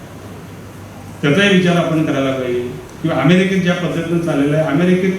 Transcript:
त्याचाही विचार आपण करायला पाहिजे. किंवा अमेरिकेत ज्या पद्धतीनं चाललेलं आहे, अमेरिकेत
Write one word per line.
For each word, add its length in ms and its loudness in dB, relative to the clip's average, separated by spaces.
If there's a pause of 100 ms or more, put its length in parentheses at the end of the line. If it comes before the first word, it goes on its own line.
(1200)
त्याचाही 340 4
विचार 200 4
आपण 280 2
करायला 280 0
पाहिजे. 280 -2 (420)
किंवा 200 0
अमेरिकेत 400 4
ज्या 120 2
पद्धतीनं 460 -2
चाललेलं 360 0
आहे, 100 2
अमेरिकेत 520 2